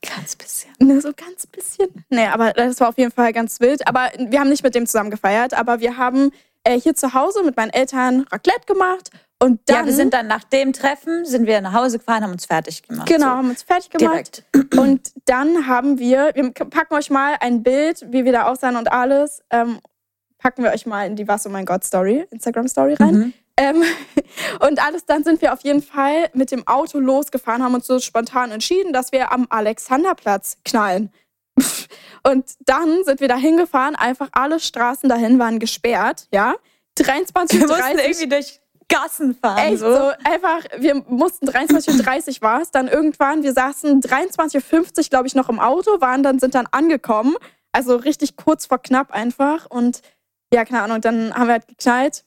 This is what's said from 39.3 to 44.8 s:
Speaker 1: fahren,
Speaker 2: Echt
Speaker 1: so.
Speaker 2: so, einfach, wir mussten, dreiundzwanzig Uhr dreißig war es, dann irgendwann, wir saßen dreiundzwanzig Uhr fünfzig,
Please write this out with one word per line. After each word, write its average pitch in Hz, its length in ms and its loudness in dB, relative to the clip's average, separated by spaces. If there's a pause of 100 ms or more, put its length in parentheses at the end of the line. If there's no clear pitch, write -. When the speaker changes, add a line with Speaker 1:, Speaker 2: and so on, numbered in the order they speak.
Speaker 1:
fahren, 202 220 -2
Speaker 2:
Echt 208 220 0
Speaker 1:
so. 220 140 0
Speaker 2:
so, 277 180 2 (120)
einfach, 339 360 0 (180)
wir 277 180 2 (120)
mussten, 277 400 -2
dreiundzwanzig 294 480 0
Uhr 247 80 2
dreißig 262 380 -4
war 220 200 2
es, 339 100 -8
dann 262 160 0
irgendwann, 302 560 0
wir 277 100 0
saßen 277 480 2
dreiundzwanzig 320 640 -2
Uhr - 40 -18
fünfzig, 330 420 0